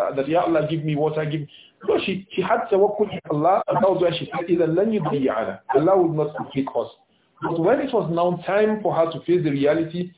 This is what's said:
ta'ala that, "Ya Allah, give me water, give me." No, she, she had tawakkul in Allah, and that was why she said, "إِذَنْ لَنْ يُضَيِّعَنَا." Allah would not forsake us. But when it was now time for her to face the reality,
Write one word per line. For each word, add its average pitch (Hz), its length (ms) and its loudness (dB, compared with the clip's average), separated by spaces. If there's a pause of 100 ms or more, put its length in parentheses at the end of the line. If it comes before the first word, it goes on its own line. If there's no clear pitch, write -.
ta'ala 92 140 -4
that, 135 120 -2
"Ya 165 140 2
Allah, 156 260 2
give 156 160 -4
me 151 120 0
water, 156 280 -2
give 151 180 -4
me." 147 60 -12 (380)
No, 415 180 2
she, 190 280 -4
she 190 100 -2
had 226 200 0 (100)
tawakkul 202 400 0
in 185 80 -8 (100)
Allah, 165 380 2
and 160 80 0
that 185 120 2
was 180 140 2
why 175 160 2
she 135 160 -8
said, 170 140 -4
"إِذَنْ 165 260 2
لَنْ 208 260 2
يُضَيِّعَنَا." 123 600 -2 (160)
Allah 180 260 4
would 156 140 0
not 151 200 -2
forsake 135 380 -4
us. 117 140 -2 (540)
But 165 160 -4
when 208 220 2
it 269 120 -4
was 175 200 0
now 175 240 2 (100)
time 214 360 2
for 165 120 0
her 165 160 2
to 160 100 -8
face 151 220 2
the 151 80 0
reality, 160 680 0